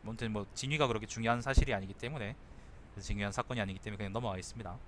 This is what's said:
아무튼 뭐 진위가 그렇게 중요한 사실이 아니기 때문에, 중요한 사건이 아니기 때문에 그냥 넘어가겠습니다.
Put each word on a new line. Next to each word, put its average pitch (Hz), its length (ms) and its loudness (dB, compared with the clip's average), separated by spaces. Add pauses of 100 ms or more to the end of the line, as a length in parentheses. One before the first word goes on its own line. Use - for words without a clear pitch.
아무튼 113 280 -2
뭐 104 220 0
진위가 143 340 4
그렇게 110 200 2
중요한 113 340 2
사실이 135 320 6
아니기 98 220 -2
때문에, 123 400 -4 (640)
중요한 101 300 2
사건이 123 280 0
아니기 98 200 0
때문에 104 180 -6
그냥 98 160 -2
넘어가겠습니다. 101 640 -4 (100)